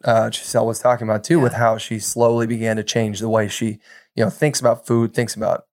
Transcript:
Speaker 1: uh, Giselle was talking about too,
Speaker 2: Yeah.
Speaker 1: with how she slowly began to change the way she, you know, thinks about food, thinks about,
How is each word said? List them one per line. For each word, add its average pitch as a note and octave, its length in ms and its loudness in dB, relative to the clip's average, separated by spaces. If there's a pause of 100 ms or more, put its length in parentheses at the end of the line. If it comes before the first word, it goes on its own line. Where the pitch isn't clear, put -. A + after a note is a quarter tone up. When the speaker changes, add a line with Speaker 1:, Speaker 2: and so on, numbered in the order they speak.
Speaker 1:
uh, A2+ 260 2
Giselle - 340 -2
was A2+ 140 -4
talking A#2+ 260 0
about G#2+ 200 -2
too, E3 100 2
Speaker 2:
Yeah. D3+ 80 4
Speaker 1:
with A#2+ 120 2
how A2+ 220 2
she G#2+ 220 -8
slowly A#2 480 0
began A2+ 300 -2
to G#2+ 60 -4
change G#2+ 360 -2
the A2+ 80 -4
way A2 220 0
she, G#2+ 300 -4 (360)
you A2+ 80 2
know, G#2+ 60 2
thinks - 320 0
about A#2 260 0
food, A#2 260 2
thinks A#2 220 -2
about, F#2 380 -4